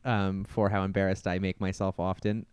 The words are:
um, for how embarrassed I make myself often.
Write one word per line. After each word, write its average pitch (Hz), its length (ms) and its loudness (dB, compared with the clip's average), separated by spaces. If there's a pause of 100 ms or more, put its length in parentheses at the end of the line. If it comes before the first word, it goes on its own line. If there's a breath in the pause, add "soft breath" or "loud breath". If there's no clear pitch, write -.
um, 98 400 0
for 107 240 2
how 98 160 2
embarrassed 95 420 0
I 92 120 0
make 95 240 -2
myself 95 360 -2
often. 98 540 -2